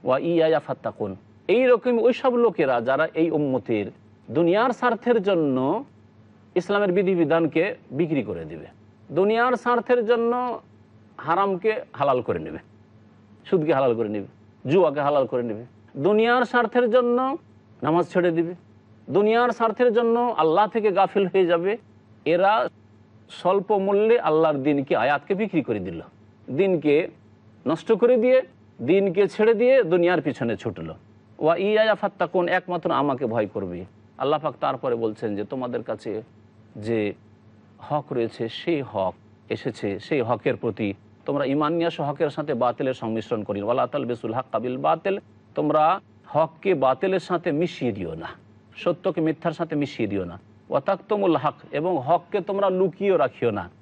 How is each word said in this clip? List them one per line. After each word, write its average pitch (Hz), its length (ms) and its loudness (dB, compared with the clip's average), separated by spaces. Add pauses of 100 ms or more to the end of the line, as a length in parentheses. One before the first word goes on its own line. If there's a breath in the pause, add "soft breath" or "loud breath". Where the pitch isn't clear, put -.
"ওয়া 127 160 2
ইয়া 160 400 2
ফাত্তাকুন", 107 560 -8 (320)
এইরকম 247 520 2
ওই 233 140 4
সব 247 220 0
লোকেরা 160 460 2
যারা 135 320 0
এই 160 180 0
উম্মতের 131 540 -2 (460)
দুনিয়ার 185 400 2
স্বার্থের 233 520 0
জন্য 160 640 0 (720)
ইসলামের 202 360 0
বিধিবিধানকে 165 840 2 (160)
বিক্রি 147 320 -2
করে 85 220 -8
দিবে, 78 200 -14 (460)
দুনিয়ার 220 440 2
স্বার্থের 240 500 0
জন্য 240 540 0 (580)
হারামকে 190 640 0 (120)
হালাল 131 280 0
করে 98 180 -4
নেবে, 76 180 -10 (880)
সুদকে 165 280 0
হালাল 135 220 2
করে 113 140 -2
নেবে, 104 180 -6 (440)
জুয়াকে 151 300 4
হালাল 143 240 2
করে 123 180 -4
নেবে, 113 220 -6 (320)
দুনিয়ার 220 480 2
স্বার্থের 240 460 0
জন্য 254 460 2 (460)
নামাজ 165 220 2
ছেড়ে 175 260 2
দিবে, 165 240 -2 (540)
দুনিয়ার 220 400 2
স্বার্থের 226 440 0
জন্য 233 440 2
আল্লাহ 160 300 4
থেকে 214 240 0
গাফিল 196 340 2
হয়ে 185 200 2
যাবে, 175 320 0 (480)
এরা 196 440 2 (600)
স্বল্প 190 420 0
মূল্যে 208 480 2
আল্লাহর 156 380 2
দিনকে, 143 380 0
আয়াতকে 143 400 0
বিক্রি 185 260 -2
করে 113 180 -4
দিল, 90 220 -8 (540)
দিনকে 156 520 2 (600)
নষ্ট 190 240 -2
করে 240 260 4
দিয়ে, 254 240 4 (400)
দিনকে 196 460 2
ছেড়ে 220 260 4
দিয়ে 247 300 4
দুনিয়ার 175 380 2
পিছনে 117 360 -2
ছুটল। 87 360 -8 (460)
"ওয়া 156 160 2
ইয়া 214 400 2
ফাত্তাকুন", 180 520 -2
একমাত্র 175 440 -2
আমাকে 135 340 0
ভয় 110 220 -2
করবে। 92 380 -8 (320)
আল্লাহ 147 220 0
পাক 143 200 -4
তারপরে 131 360 -2
বলছেন 110 400 -4
যে, 104 80 -4
"তোমাদের 123 400 -8
কাছে 110 400 -8 (520)
যে 107 380 -2 (640)
হক 147 340 -6
রয়েছে, 117 360 -4
সেই 160 320 -4
হক 101 320 -4 (360)
এসেছে, 107 500 -6
সেই 143 220 -2
হকের 120 340 -2
প্রতি 104 380 -4 (320)
তোমরা 143 200 -2
ঈমান 147 280 0
নিয়ে 165 140 0
আসো, 160 160 -6
হকের 143 260 -2
সাথে 147 240 -6
বাতিলের 123 400 -2
সংমিশ্রণ 110 500 -4
করি। 101 180 -6
ওয়ালা 123 260 0
তালবিসুল 120 460 -6
হাক্কা 120 260 -4
বিল 127 180 -6
বাতিল", 165 420 -2 (360)
তোমরা 156 440 2 (260)
হককে 160 480 -2
বাতিলের 143 460 0
সাথে 170 320 -4
মিশিয়ে 143 400 -2
দিও 90 240 -8
না, 80 120 -12 (480)
সত্যকে 175 460 -2
মিথ্যার 160 300 -2
সাথে 160 240 -6
মিশিয়ে 123 340 -4
দিও 98 160 -2
না। 87 140 -12 (300)
"ওয়া 139 120 0
তাকতুমুল 196 540 0
হক", 139 180 -2 (180)
এবং 160 260 -2
হককে 165 440 -2
তোমরা 196 280 -2
লুকিয়ে 190 480 0
রাখিও 120 340 0
না 101 180 -6 (120)